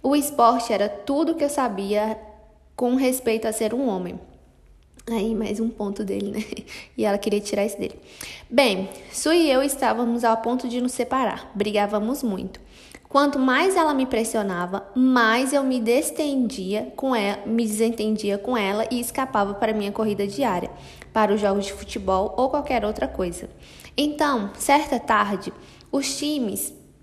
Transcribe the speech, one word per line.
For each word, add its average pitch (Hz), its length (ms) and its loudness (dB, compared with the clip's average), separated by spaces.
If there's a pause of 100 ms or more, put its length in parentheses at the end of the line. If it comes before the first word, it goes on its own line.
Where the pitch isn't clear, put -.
O 277 140 2
esporte 247 580 4
era 202 160 2
tudo 302 460 0
que 302 80 0
eu 285 60 0
sabia 208 680 -2 (580)
com 247 200 0
respeito 254 520 2
a 220 40 0
ser 220 240 0
um 269 120 0
homem. 185 320 -4 (920)
Aí, 226 260 0
mais 208 240 -2
um 226 100 0
ponto 208 340 -6
dele, 196 280 -4
né? 214 120 -4 (260)
<laughs> - 280 -16
E 220 80 0
ela 202 140 2
queria 208 200 0
tirar 208 240 -2
isso 220 140 -4
dele. - 200 -8 (520)
Bem, 202 400 4 (240)
Su - 180 0
e 330 180 6
eu 262 120 4
estávamos 233 640 0
ao 226 140 4
ponto 247 300 -2
de 240 140 -2
nos 247 120 -2
separar. 240 600 -2
Brigávamos 208 720 0
muito. 190 360 -4 (480)
Quanto 277 320 4
mais 294 380 4
ela 311 160 4
me 262 120 2
pressionava, 196 880 -2
mais 254 600 4
eu 277 100 2
me 254 160 0
destendia 240 1160 0
com 262 180 0
ela, 202 300 -2
me 226 180 0
desentendia 214 760 0
com 240 200 -2
ela 208 340 0
e 240 80 -2
escapava 214 540 0
para 220 180 0
minha 208 220 -2
corrida 208 340 -2
diária, 202 420 -2 (440)
para 214 200 4
os 214 60 2
jogos 196 280 2
de - 40 -8
futebol 190 680 -2
ou 262 120 2
qualquer 269 340 0
outra 214 240 -2
coisa. 175 420 -6 (460)
Então, 294 640 0
certa 285 420 2
tarde, 208 540 0 (360)
os 277 280 -2
times 262 560 -2 (300)